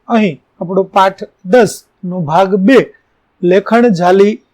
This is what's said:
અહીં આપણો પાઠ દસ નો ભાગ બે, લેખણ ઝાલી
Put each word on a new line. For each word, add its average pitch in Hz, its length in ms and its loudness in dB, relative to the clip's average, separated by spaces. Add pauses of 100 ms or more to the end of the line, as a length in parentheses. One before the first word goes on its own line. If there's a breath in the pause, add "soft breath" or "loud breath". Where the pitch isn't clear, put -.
અહીં 214 320 -2 (200)
આપણો 190 220 -4
પાઠ 190 400 -2 (220)
દસ 202 400 0 (200)
નો 180 160 -8
ભાગ 180 340 -2
બે, 196 400 2 (480 soft breath)
લેખણ 202 460 0
ઝાલી 196 540 0 (120)